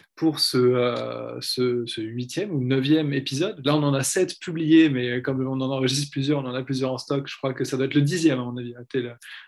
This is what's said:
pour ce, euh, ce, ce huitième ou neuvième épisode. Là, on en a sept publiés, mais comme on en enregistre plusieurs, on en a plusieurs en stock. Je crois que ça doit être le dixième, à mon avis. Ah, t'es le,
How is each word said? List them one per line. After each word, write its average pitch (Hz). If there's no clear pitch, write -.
pour 156
ce, -
euh, 120
ce, 123
ce 117
huitième 123
ou 143
neuvième 139
épisode. 139
Là, 147
on 151
en 143
a 139
sept 180
publiés, 160
mais 123
comme 131
on 135
en 131
enregistre 135
plusieurs, 143
on 131
en 123
a 127
plusieurs 131
en 123
stock. 139
Je -
crois 131
que 135
ça 131
doit 131
être 127
le 143
dixième, 151
à -
mon 123
avis. 120
Ah, 123
t'es 131
le, 120